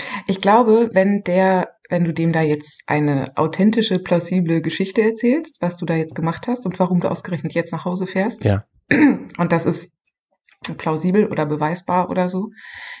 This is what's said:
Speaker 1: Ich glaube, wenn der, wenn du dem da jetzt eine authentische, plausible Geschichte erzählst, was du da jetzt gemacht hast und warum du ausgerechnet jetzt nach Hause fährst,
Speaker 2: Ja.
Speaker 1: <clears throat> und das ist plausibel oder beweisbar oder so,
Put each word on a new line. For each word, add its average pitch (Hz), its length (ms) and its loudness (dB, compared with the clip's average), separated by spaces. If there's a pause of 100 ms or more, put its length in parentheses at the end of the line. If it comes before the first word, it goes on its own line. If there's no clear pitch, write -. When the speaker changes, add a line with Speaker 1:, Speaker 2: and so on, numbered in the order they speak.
(260)
Speaker 1:
Ich 190 140 -2
glaube, 220 540 4
wenn 196 300 2
der, 185 440 2 (220)
wenn 175 140 0
du 165 100 -2
dem 165 180 2
da 160 80 2
jetzt 151 460 -2
eine 147 500 0
authentische, 190 640 2
plausible 170 640 0
Geschichte 190 400 -2
erzählst, 240 580 0
was 175 160 -4
du - 80 -8
da 165 120 -2
jetzt 160 180 -4
gemacht 165 340 -4
hast 247 160 -4
und 180 140 -4
warum 180 220 2
du - 100 -2
ausgerechnet 170 420 -6
jetzt 170 200 -4
nach 165 120 -10
Hause 185 220 -4
fährst, 190 360 -2
Speaker 2:
Ja. 101 220 0 (120)
Speaker 1:
<clears throat> - 140 -20
und 175 640 2
das 165 140 0
ist - 240 -4 (880)
plausibel 175 480 0
oder - 180 -2
beweisbar 160 640 -2
oder 180 200 0
so, 185 220 -4 (500)